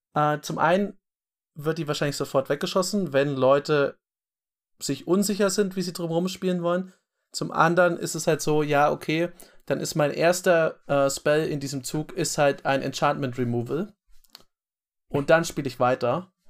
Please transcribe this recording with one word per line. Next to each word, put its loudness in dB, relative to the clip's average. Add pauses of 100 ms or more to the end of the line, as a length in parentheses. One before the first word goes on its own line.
(160)
Äh, 2
zum -6
einen 2 (580)
wird -4
die -6
wahrscheinlich -2
sofort 0
weggeschossen, -2
wenn 2
Leute 2 (840)
sich -6
unsicher 2
sind, -2
wie -2
sie -6
drum -6
rumspielen -2
wollen. -2 (400)
Zum -6
anderen 4
ist -8
es -6
halt 2
so, 2
ja, 2
okay, -2 (360)
dann -2
ist -6
mein 2
erster, 2
äh, 2
Spell 0
in -4
diesem -8
Zug -6
ist -4
halt 2
ein 0
Enchantment -2
Removal. -4 (1160)
Und 0
dann 6
spiele -6
ich -8
weiter. 0 (180)